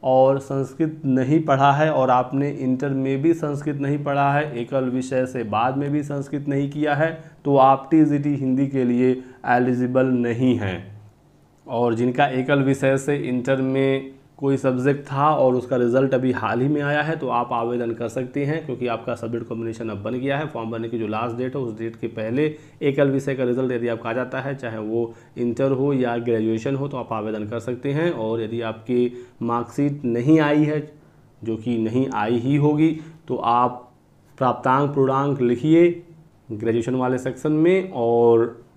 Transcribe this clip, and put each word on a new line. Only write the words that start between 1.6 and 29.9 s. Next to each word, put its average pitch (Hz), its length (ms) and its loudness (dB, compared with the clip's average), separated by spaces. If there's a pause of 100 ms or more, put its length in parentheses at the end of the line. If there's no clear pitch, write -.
है 151 200 2
और 131 180 2
आपने 127 400 2
इंटर 131 380 -2
में 135 340 -2
भी 165 120 4
संस्कृत 147 420 -4
नहीं 143 280 -2
पढ़ा 139 280 2
है, 147 260 0
एकल 131 260 -2
विषय 127 420 -2
से 127 160 -6
बाद 113 340 0
में 143 140 -2
भी 147 120 0
संस्कृत 147 460 -6
नहीं 139 220 0
किया 147 240 -2
है, 160 300 -2 (200)
तो 139 120 4
आप 135 340 6
टीजीटी 147 440 4
हिंदी 131 320 0
के 135 180 0
लिए 127 380 2 (240)
एलिजिबल 127 600 2
नहीं 123 500 2
हैं। 92 440 -6 (680)
और 120 260 0
जिनका 123 320 2
एकल 135 360 0
विषय 135 360 2
से 143 180 -2
इंटर 127 400 0
में 135 640 -2 (160)
कोई 139 200 0
सब्जेक्ट 135 560 0
था 147 220 2
और 131 200 4
उसका 127 220 -2
रिजल्ट 127 380 2
अभी 127 180 0
हाल 113 280 -2
ही 135 80 0
में 147 140 0
आया 147 200 0
है, 160 140 -2
तो 147 120 -8
आप 120 240 -2
आवेदन 120 400 -2
कर 113 160 -6
सकते 131 360 -4
हैं, 156 220 -4
क्योंकि 123 200 -6
आपका 117 280 -4
सब्जेक्ट 117 340 -6
कॉम्बिनेशन 113 400 -8
अब 101 140 -8
बन 110 120 -6
गया 139 240 -4
है। 151 80 -4
फॉर्म 113 240 -8
भरने 113 180 -6
की 117 100 -6
जो 110 80 -4
लास्ट 113 300 -4
डेट 127 200 -6
है, 139 60 -4
उस 113 160 -8
डेट 113 180 -8
के - 100 -8
पहले 120 500 -2 (260)
एकल 143 280 2
विषय 135 240 -2
का 131 100 -2
रिजल्ट 123 280 0
यदि 120 160 -2
आपका 113 220 -4
आ - 20 -4
जाता 127 280 -4
है, 139 140 -6
चाहे 117 240 -8
वो 113 360 -2 (220)
इंटर 120 340 0
हो 139 220 2
या 123 240 0
ग्रेजुएशन 117 600 0
हो, 139 120 -4
तो 143 80 -8
आप 117 160 -8
आवेदन 107 340 -4
कर 117 140 -6
सकते 127 320 -6
हैं। 165 200 0
और 113 300 -4
यदि 117 180 -6
आपकी 120 680 -2 (160)
मार्कशीट 120 640 -2